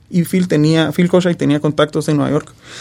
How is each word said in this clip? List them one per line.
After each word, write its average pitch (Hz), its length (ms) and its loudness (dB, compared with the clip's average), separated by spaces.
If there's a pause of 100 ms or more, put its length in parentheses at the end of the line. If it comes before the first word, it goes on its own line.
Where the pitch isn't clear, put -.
Y 175 160 0
Phil 185 240 -2
tenía, 156 420 2
Phil 175 160 0
Koshy 180 280 2
tenía 143 260 0
contactos 151 480 -2
en 151 80 2
Nueva 135 140 0
York. 147 220 -4 (280)